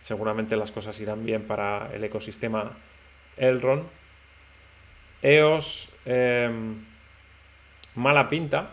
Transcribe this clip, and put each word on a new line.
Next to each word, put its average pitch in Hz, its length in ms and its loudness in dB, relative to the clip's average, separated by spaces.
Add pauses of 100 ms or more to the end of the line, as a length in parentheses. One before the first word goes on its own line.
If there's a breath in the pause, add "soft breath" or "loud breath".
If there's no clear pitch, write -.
seguramente 110 560 -2
las 107 160 -2
cosas 107 280 -10
irán 107 260 -6
bien 110 160 -2
para 104 500 -4
el 107 120 -8
ecosistema 110 680 -6 (640)
Elrond. 127 480 2 (1400)
eos, 151 680 4 (160)
eh, 123 440 2 (1400)
mala 139 360 4
pinta. 151 420 -2